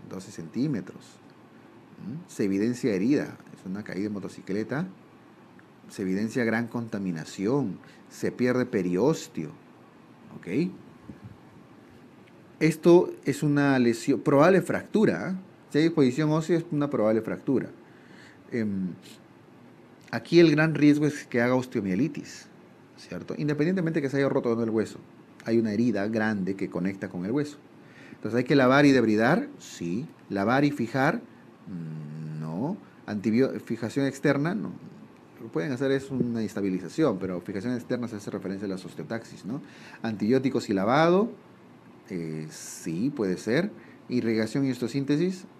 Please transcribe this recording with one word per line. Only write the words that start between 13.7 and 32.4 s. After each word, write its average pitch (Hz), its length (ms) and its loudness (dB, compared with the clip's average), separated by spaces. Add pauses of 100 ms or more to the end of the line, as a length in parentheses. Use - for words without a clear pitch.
lesión, 120 400 2
probable 160 420 6
fractura, 156 680 -2
¿ah? 190 40 -4 (400)
Si 143 40 2
hay 160 80 4
exposición 151 440 2
ósea, 160 280 0
es 160 120 -4
una 147 180 0
probable 110 320 2
fractura. 107 480 -2 (840)
Em, 98 380 -2 (1200)
aquí 113 260 2
el 160 140 8
gran 156 240 4
riesgo 147 280 6
es 143 220 -2
que 120 140 0
haga 123 160 4
osteomielitis, 120 880 -2 (500)
¿cierto? - 400 -10
Independientemente 160 640 0
que 139 80 -2
se 139 100 0
haya 139 100 4
roto 123 240 2
o - 20 2
no 117 80 0
el 113 80 0
hueso, 107 300 0 (440)
hay 117 140 4
una 110 140 2
herida 104 340 2
grande 107 480 0
que 95 160 -6
conecta 95 380 -4
con 90 160 -6
el 104 80 -2
hueso. 147 240 -2 (560)
Entonces, 110 260 -4
¿hay 127 60 2
que 156 100 2
lavar 135 320 8
y 139 60 8
debridar? 120 560 4 (100)
Sí. 95 480 -6 (240)
¿Lavar 110 340 2
y 147 60 2
fijar? 139 460 0 (500)
Mm, 78 720 -10
no. 92 380 -4 (320)